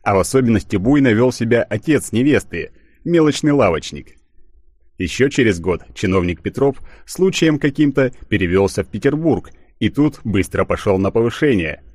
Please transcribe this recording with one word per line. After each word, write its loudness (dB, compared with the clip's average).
а 0
в 4
особенности 0
буйно 2
вёл 2
себя 0
отец -2
невесты, -2
мелочный 2
лавочник. -2
Ещё 0
через 2
год -4
чиновник -2
Петров -2
случаем 0
каким-то 0
перевёлся 0
в -10
Петербург -2
и 0
тут 0
быстро -2
пошёл -2
на 0
повышение. 0